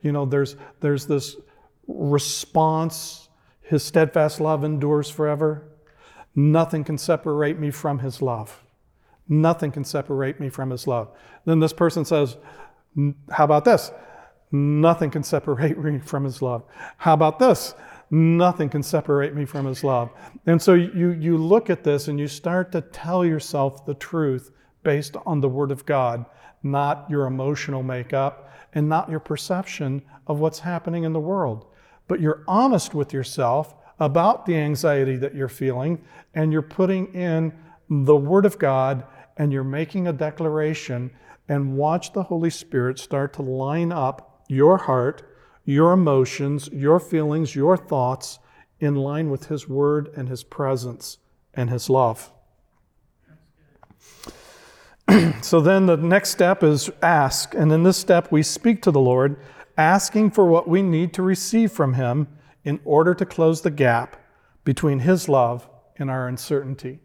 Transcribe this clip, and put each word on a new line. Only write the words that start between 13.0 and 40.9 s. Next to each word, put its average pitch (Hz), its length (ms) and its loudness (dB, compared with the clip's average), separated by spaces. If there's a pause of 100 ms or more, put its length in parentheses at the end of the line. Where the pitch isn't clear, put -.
how - 160 2
about 147 180 4
this? - 280 4 (600)
Nothing 151 600 2
can 151 120 -6
separate 147 540 -2
<laughs> 160 60 -10
me 147 160 -4
from 143 260 -6
his 131 160 -8
love. 123 220 -6 (340)
How 160 160 2
about 156 260 2
this? 254 340 2 (360)
Nothing 165 600 2
can 143 140 -4
separate 147 500 0
me 143 120 -6
from 139 200 -8
his 131 180 -6
love." 123 260 0 (360)
And 165 160 4
so 190 120 6
you, 175 380 2
you 165 260 -2
look 196 320 2
at - 160 -2
this 143 240 0
and 147 100 -4
you 147 80 -4
start 175 460 -4
to 170 80 -2
tell 180 420 -4
yourself 143 640 -2
the 147 80 -8
truth 143 580 -4 (320)
based 147 420 -2
on 139 160 -2
the 139 80 2
Word 139 220 -4
of 131 140 -10
God, 120 400 -2 (380)
not 143 460 -2
your 143 160 -2
emotional 131 580 -6
makeup 131 680 -4 (240)
and 151 140 0
not 160 220 0
your 156 100 -4
perception 147 840 -6 (260)
of 147 120 -4
what's 156 200 -2
happening 170 440 -6
in 160 80 -4
the 160 80 -4
world. 151 460 -4 (420)
But 180 140 -2
you're 151 260 -2
honest 214 460 0
with 147 180 -4
yourself 135 640 -4 (240)
about 170 460 2
the 175 100 0
anxiety 143 600 0
that 135 180 -6
you're 135 140 -6
feeling, 135 520 -4 (320)
and 156 200 0
you're 156 80 0
putting 185 520 -2
in 165 380 -2 (380)
the 147 260 4
Word 160 300 2
of 202 120 0
God, 131 460 -2 (320)
and 147 160 0
you're 135 140 -4
making 160 420 -4
a 170 60 -2
declaration, 151 1000 -4 (380)